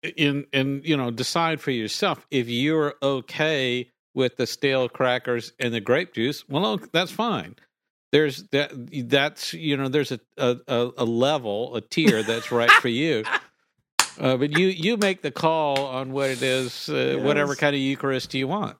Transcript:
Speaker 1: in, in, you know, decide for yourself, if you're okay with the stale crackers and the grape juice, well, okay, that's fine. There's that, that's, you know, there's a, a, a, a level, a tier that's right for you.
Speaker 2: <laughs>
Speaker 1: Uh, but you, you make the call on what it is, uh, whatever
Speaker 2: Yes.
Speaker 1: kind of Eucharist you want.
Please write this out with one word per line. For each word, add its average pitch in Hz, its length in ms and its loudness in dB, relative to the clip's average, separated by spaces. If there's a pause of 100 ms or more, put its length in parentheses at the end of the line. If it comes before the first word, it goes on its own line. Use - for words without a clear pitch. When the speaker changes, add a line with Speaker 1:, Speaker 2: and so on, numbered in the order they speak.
Speaker 1:
in, 143 520 0
in, 139 280 0
you 156 140 2
know, 127 140 0
decide 156 500 0
for 139 120 -4
yourself, 123 580 -2
if 123 180 0
you're 147 540 0
okay 135 880 0 (240)
with 127 240 0
the 120 80 2
stale 131 420 0
crackers 123 720 -2
and 120 140 -2
the 117 80 0
grape 135 320 -6
juice, 123 340 -2
well, 151 160 0
okay, 214 260 -4
that's 175 220 0
fine. 180 420 -4 (580)
There's 143 320 2
that, 139 260 0 (400)
that's, 139 420 2
you 160 240 -2
know, 135 120 -2
there's 143 220 0
a, 123 100 -6 (180)
a, 123 180 2 (120)
a, 120 300 0
a 131 60 2
level, 120 720 0
a 107 60 -4
tier 123 400 2
that's 113 280 -4
right 117 200 4
for - 180 6
you. 123 400 0
Speaker 2:
<laughs> - 60 -4 (840)
Speaker 1:
Uh, 131 180 2
but 147 220 0
you, 185 80 4
you 190 320 0
make 190 240 0
the 147 80 -4
call 147 560 0
on 131 260 -6
what 139 160 0
it 127 140 -2
is, 131 480 -2
uh, 135 320 0
whatever 143 300 2
Speaker 2:
Yes. - 80 -4
Speaker 1:
kind 143 140 2
of 139 60 0
Eucharist 135 540 -2
you 135 140 -2
want. 151 320 -4